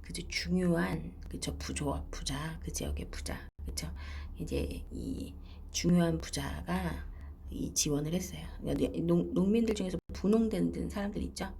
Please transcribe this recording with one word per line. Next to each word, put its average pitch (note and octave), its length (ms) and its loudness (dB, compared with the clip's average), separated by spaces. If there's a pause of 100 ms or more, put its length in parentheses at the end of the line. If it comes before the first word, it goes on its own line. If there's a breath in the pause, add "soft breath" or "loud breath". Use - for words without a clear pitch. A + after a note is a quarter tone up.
그저 - 280 -8
중요한, F3 840 2 (140)
그쵸? - 300 -4
부조업, D3 520 -2
부자, D#3 540 -4
그 D3+ 80 -4
지역의 - 400 -4
부자, - 260 -6 (280)
그쵸? - 260 -6 (480 loud breath)
이제 - 500 -2
이 - 440 -6 (380 loud breath)
중요한 E3+ 460 6
부자가 C#3+ 880 -2 (440 loud breath)
이 - 240 -4
지원을 D3+ 400 2
했어요. - 280 -2 (200)
그러니까 C#3+ 400 2
농-, E3+ 320 6
농민들 G#3 420 6
중에서 F#3 220 0 (160)
분홍된 F#3 760 4
사람들 G3+ 340 -2
있죠? - 360 -4